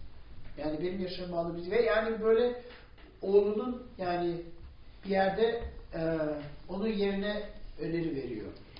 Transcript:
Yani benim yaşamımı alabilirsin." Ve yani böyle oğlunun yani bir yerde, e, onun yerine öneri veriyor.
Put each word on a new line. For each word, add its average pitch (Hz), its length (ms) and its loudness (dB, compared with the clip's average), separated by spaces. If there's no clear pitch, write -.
Yani 156 220 -2
benim 185 200 -2
yaşamımı 175 380 -4
alabilirsin." 170 320 -2
Ve 226 120 6
yani 220 400 2
böyle 240 400 4
oğlunun 208 640 4
yani 175 420 0
bir 190 60 -4
yerde, 196 520 4
e, 165 240 0
onun 196 200 0
yerine 202 540 2
öneri 160 380 0
veriyor. 110 360 -4